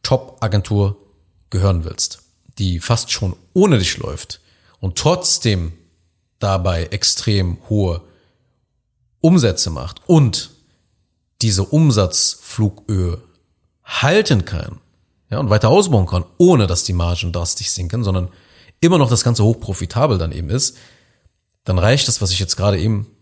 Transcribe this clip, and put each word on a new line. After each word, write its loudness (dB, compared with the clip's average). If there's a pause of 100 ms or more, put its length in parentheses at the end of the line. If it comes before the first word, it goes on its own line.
Top-Agentur -2 (540)
gehören 0
willst, -6 (380)
die -2
fast 0
schon -4 (200)
ohne 4
dich -2
läuft -10 (380)
und -6
trotzdem 0 (680)
dabei -2
extrem -2 (100)
hohe 0 (1160)
Umsätze 2
macht -10
und 2 (920)
diese 0
Umsatzflughöhe 0 (600)
halten 0
kann, -8 (500)
ja, -4
und -2
weiter 4
ausbauen 4
kann, -2 (140)
ohne 6
dass -2
die -4
Margen -2
drastisch -4
sinken, -4
sondern -2 (520)
immer 4
noch 2
das 2
Ganze 2
hochprofitabel 0
dann -2
eben -8
ist, -4 (880)
dann 0
reicht 2
das, 0
was 0
ich -4
jetzt -4
gerade 0
eben -2 (140)